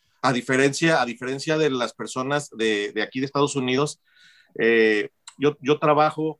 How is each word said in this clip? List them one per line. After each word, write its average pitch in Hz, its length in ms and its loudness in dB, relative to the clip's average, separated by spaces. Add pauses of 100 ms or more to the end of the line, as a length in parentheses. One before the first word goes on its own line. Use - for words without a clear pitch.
(220)
a 131 120 2
diferencia, 135 680 2
a 123 40 0
diferencia 135 520 -4
de 156 120 2
las 123 240 -2
personas 131 560 -6
de, 107 420 -2
de 107 120 -4
aquí 131 160 -8
de 135 80 -2
Estados 143 280 -2
Unidos. 131 460 -2 (580)
Eh, 110 500 4 (280)
yo, 147 240 0
yo 147 180 0
trabajo 151 600 0